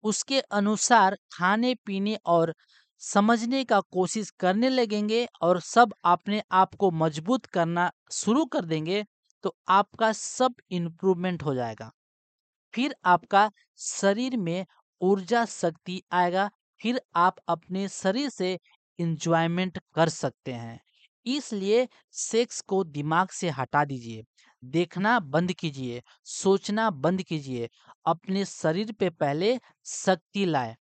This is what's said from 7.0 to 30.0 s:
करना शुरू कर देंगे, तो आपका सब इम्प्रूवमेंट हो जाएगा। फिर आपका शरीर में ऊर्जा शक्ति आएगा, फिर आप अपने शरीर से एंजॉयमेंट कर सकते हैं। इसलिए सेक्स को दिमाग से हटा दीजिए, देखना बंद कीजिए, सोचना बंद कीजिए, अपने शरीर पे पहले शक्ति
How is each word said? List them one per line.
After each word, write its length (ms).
करना 460
शुरू 340
कर 200
देंगे, 400
तो 140
आपका 460
सब 420
इम्प्रूवमेंट 720
हो 120
जाएगा। 360
फिर 220
आपका 460
शरीर 600
में 280
ऊर्जा 440
शक्ति 640
आएगा, 400
फिर 200
आप 200
अपने 400
शरीर 420
से 300
एंजॉयमेंट 800
कर 140
सकते 440
हैं। 260
इसलिए 640
सेक्स 500
को 220
दिमाग 460
से 200
हटा 360
दीजिए, 380
देखना 560
बंद 340
कीजिए, 500
सोचना 680
बंद 340
कीजिए, 460
अपने 400
शरीर 460
पे 180
पहले 500
शक्ति 600